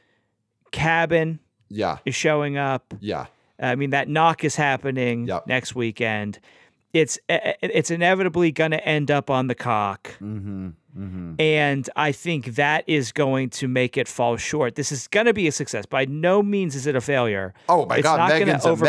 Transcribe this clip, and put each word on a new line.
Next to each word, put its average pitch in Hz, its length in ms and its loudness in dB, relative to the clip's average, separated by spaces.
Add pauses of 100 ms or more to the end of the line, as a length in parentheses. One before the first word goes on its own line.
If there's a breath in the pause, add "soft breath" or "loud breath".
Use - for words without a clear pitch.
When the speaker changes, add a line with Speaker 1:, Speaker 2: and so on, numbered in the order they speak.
(720)
Speaker 1:
Cabin 160 720 0 (280)
Speaker 2:
Yeah. - 360 -4
Speaker 1:
is 131 100 -4
showing 147 420 0
up. 135 440 -4
Speaker 2:
Yeah. 95 260 -6 (340)
Speaker 1:
I 127 140 -2
mean, 139 160 -4
that 139 180 0
knock 156 360 2
is 147 120 -2
happening 131 720 0
Speaker 2:
Yep. 92 200 -4
Speaker 1:
next 123 280 -4
weekend. 110 640 -4 (540 soft breath)
It's, 160 260 2 (100)
i-, 170 60 2
i-, - 280 -2
it's 175 280 0
inevitably 175 600 2
gonna 160 240 0
end 151 340 0
up 143 200 2
on 131 160 2
the 123 80 -2
cock. 104 540 -2 (120)
Speaker 2:
Mm-hmm. 98 500 -8 (280)
Mm-hmm. 92 420 -10
Speaker 1:
And 147 560 2
I 151 160 0
think 135 440 -6
that 147 300 2
is 143 260 0
going 135 380 0
to - 180 -6
make 127 280 0
it 127 100 0
fall 120 300 0
short. 127 380 -2
This 139 180 -4
is 131 160 -8
gonna 226 240 4
be 196 140 0
a 147 60 2
success. 113 340 -6
By 135 180 0
no 165 380 2
means 196 320 0
is 135 120 -6
it 147 100 2
a 127 40 2
failure. 110 540 0 (140)
Speaker 2:
Oh 165 180 4
my 117 100 0
Speaker 1:
It's 147 60 4
Speaker 2:
God, 156 160 4
Speaker 1:
not 165 120 4
gonna 160 160 4
Speaker 2:
Megan's - 200 2
a 165 100 4
mega - 120 -2